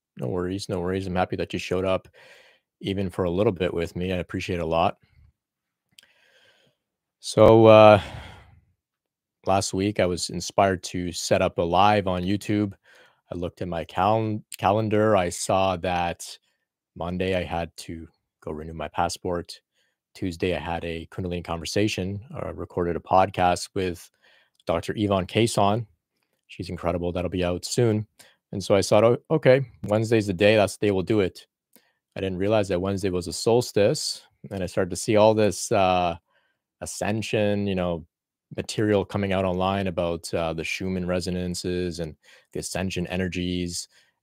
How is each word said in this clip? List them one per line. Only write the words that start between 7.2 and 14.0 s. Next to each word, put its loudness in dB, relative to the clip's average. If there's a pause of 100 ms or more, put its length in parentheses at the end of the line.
uh, 12 (1400)
last 2
week, 0
I 4
was -4
inspired 2
to -6
set 0
up -2
a 0
live 4
on -2
YouTube. -2 (580)
I -10
looked -8
at -8
my -6
cal-, 0 (160)